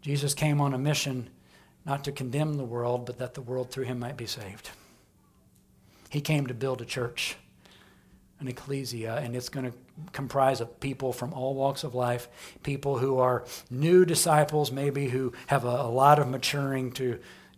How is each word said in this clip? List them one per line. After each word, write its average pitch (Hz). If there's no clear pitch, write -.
Jesus 143
came 147
on 143
a 143
mission 135
not 139
to 143
condemn 143
the 139
world, 120
but 123
that 127
the -
world 127
through 131
him 123
might 120
be 117
saved. 104
He 147
came 147
to 131
build 123
a -
church, -
an 143
ecclesia, 123
and 120
it's 123
gonna 127
comprise 135
of -
people 135
from 127
all 131
walks 135
of 131
life, 123
people 139
who 131
are 127
new 165
disciples, 151
maybe 139
who 127
have 135
a, 123
a 123
lot 135
of 139
maturing 135
to, 123